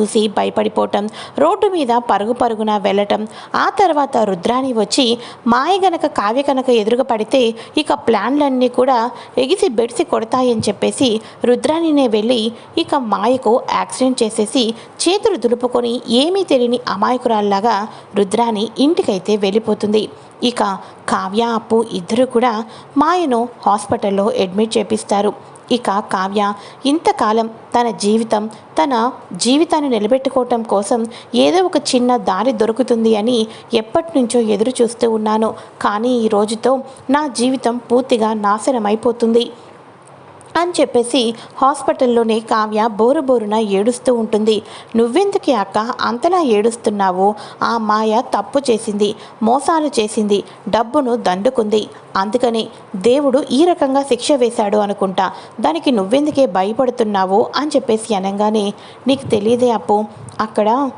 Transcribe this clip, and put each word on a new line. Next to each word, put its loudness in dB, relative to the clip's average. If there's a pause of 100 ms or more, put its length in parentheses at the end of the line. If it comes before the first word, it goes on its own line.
చూసి 0
భయపడిపోవటం, -2 (300)
రోడ్డు 2
మీద 0
పరుగు 0
పరుగున 0
వెళ్ళటం, 0 (300)
ఆ 2
తర్వాత 2
రుద్రాణి 0
వచ్చి 0 (280)
మాయ 2
గనక 0 (120)
కావ్య 0
కనుక 0
ఎదురుగా 2
పడితే 0 (240)
ఇక 0
ప్లాన్లన్నీ 0
కూడా 2 (280)
ఎగిసి 0
బెడిసి -2
కొడతాయని 0
చెప్పేసి 0 (240)
రుద్రాణినే 2
వెళ్ళి 0 (260)
ఇక -2
మాయకు 0 (100)
యాక్సిడెంట్ -2
చేసేసి 0 (340)
చేతులు 2
దులుపుకొని -2
ఏమీ 2
తెలియని 2
అమాయకురాల్లాగా 0 (280)
రుద్రాణి 0 (100)
ఇంటికైతే 2
వెళ్ళిపోతుంది. 0 (360)
ఇక -2 (300)
కావ్య, -2
అప్పు 0
ఇద్దరు 0
కూడా 0 (320)
మాయను 2 (180)
హాస్పిటల్లో 0 (120)
అడ్మిట్ -2
చేపిస్తారు. -4 (140)
ఇక 0
కావ్య, -2 (340)
ఇంతకాలం 2
తన -2
జీవితం, 0
తన -2 (220)
జీవితాన్ని 2
నిలబెట్టుకోవటం 0
కోసం 0 (280)
ఏదో 4
ఒక 0
చిన్న 2
దారి 0
దొరుకుతుంది 2
అని 0 (280)
ఎప్పటి -2
నుంచో 2
ఎదురు 0 (100)
చూస్తూ 0
ఉన్నాను, 0 (280)
కానీ 0
ఈ 0
రోజుతో 0 (320)
నా 2
జీవితం -2
పూర్తిగా 0
నాశనం 0
అయిపోతుంది 0 (1080)
అని 0
చెప్పేసి 0 (220)
హాస్పిటల్లోనే 2
కావ్య 0
బోరు 2
బోరున 0
ఏడుస్తూ 0
ఉంటుంది. 0 (340)
"నువ్వెందుకే 2
అక్క -2 (220)
అంతలా 0
ఏడుస్తున్నావు? 0 (280)
ఆ -2
మాయ 2 (140)
తప్పు -4
చేసింది, 0 (280)
మోసాలు 2
చేసింది, 0 (240)
డబ్బును 0
దండుకుంది, 0 (280)
అందుకని 0 (280)
దేవుడు 2
ఈ 4
రకంగా 2
శిక్ష 0
వేశాడు 2
అనుకుంటా. 0 (280)
దానికి 0
నువ్వెందుకే 2
భయపడుతున్నావు?" 0 (100)
అని -2
చెప్పేసి 0
అనగానే, 0 (320)
"నీకు 0
తెలియదే 2
అప్పు, 0 (360)
అక్కడ 0